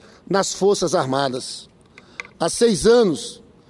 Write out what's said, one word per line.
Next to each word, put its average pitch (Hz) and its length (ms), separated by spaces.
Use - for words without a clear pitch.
nas 190 240
Forças 185 420
Armadas. 135 760
Há 165 120
seis 202 360
anos, 220 540